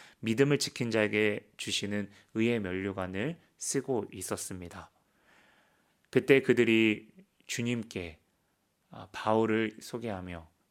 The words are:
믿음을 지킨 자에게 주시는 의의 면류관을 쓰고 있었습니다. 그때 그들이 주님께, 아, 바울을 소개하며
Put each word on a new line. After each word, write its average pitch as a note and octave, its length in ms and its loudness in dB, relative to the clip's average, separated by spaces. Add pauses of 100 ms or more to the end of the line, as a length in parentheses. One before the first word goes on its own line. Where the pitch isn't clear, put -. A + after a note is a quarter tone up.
(200)
믿음을 C3+ 380 4
지킨 - 320 -4
자에게 G#2+ 680 2
주시는 G2+ 520 -4 (240)
의의 A2+ 260 2
면류관을 F#2+ 800 -4 (200)
쓰고 B2+ 560 -2
있었습니다. F#2 760 -10 (1200)
그때 C3 320 6
그들이 A2+ 720 4 (340)
주님께, A2 720 -8 (720)
아, G#2+ 200 -16
바울을 A2 680 0
소개하며 F#2 680 -10 (240)